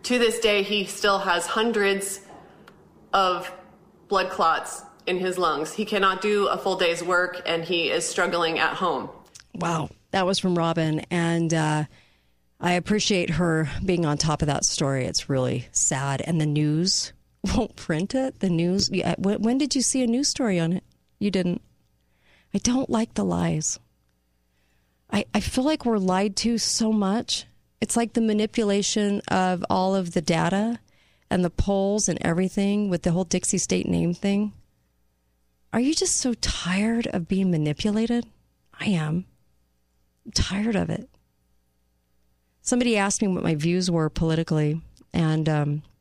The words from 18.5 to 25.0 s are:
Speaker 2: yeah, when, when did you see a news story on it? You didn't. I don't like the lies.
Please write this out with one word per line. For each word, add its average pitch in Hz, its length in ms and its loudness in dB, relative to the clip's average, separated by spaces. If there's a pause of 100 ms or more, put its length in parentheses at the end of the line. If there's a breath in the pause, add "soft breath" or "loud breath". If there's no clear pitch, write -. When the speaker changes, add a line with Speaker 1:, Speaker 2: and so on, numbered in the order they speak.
Speaker 2:
yeah, 180 280 0
when, 196 240 0
when 240 160 2
did 285 160 0
you 269 80 0
see 262 180 0
a 247 60 2
news 254 220 0
story 208 300 0
on 165 140 0
it? 190 100 -4 (340)
You 208 120 0
didn't. 180 320 0 (920 soft breath)
I 202 60 -2
don't 247 320 0
like 226 240 0
the 214 100 -2
lies. 170 560 -2 (1300)